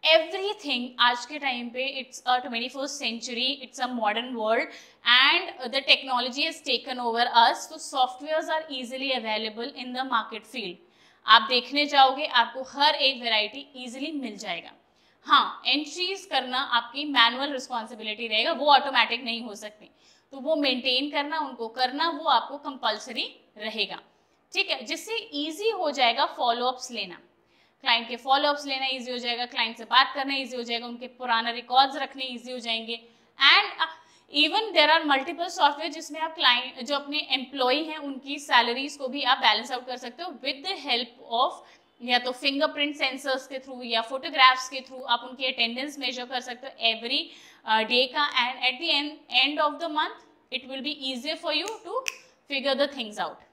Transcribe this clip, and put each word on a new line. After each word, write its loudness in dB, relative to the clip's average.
Everything 2
आज 2
के -10
टाइम -4
पे, -6
it's -14
a 4
twenty-first -6
century, -6
it's -18
a -2
modern -2
world 0
and 4
the 0
technology 2
has -6
taken -4
over 0
us, 4
so -14
softwares -2
are -2
easily -6
available -4
in -10
the -4
market -4
field। -10
आप 12
देखने 0
जाओगे, 6
आपको 0
हर 2
एक 0
वैरायटी -2
ईजीली -8
मिल -8
जाएगा। -8
हाँ, 2
एंट्रीज -2
करना -2
आपकी -2
मैनुअल 4
रिस्पॉन्सिबिलिटी -8
रहेगा, 0
वो -2
ऑटोमेटिक 4
नहीं -6
हो -10
सकती, -16
तो -14
वो 0
मेंटेन 0
करना, -2
उनको -6
करना, -2
वो -6
आपको 2
कंपल्सरी -6
रहेगा, -6
ठीक -2
है, -4
जिससे -8
ईजी -4
हो -2
जाएगा 4
फॉलोअप्स -2
लेना, -10
क्लाइंट 2
के -6
फॉलोअप्स 2
लेना -4
ईजी -4
हो -4
जाएगा, -4
क्लाइंट -4
से -14
बात 6
करना -2
ईजी -6
हो -6
जाएगा, -4
उनके -12
पुराने -2
रिकॉर्ड्स 4
रखने -6
ईजी -10
हो -6
जाएंगे। -6
And, 8
uh, 2
even 2
there 8
are 6
multiple 0
software 2
जिसमें -10
आप -6
क्लाइंट, 2
जो -2
अपने -4
एम्प्लॉई 0
हैं, -8
उनकी -8
सैलरीज 2
को -8
भी -4
आप 4
बैलेंस 2
आउट -6
कर -8
सकते -12
हो -8
with -6
the -6
help -2
of 4
या 4
तो -4
फिंगरप्रिंट 0
सेंसर्स -4
के -10
through -14
या 0
फोटोग्राफ्स 4
के -10
through -16
आप -2
उनकी -8
अटेंडेंस -4
मेजर -6
कर -6
सकते -12
हो -16
every, -4
uh, 2
day 4
का, 0
and -6
at -4
the 0
end, -4
end -2
of -2
the -6
month -4
it -8
will -10
be -6
easier -6
for -6
you -2
to -8
figure -2
the -2
things -12
out। -8